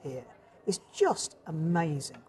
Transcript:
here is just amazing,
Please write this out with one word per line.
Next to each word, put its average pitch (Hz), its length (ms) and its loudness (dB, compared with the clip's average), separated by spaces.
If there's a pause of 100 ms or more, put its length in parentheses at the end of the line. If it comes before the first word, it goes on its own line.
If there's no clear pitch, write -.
here 131 200 -8 (440)
is 196 120 0 (140)
just - 420 2 (120)
amazing, 160 680 0 (120)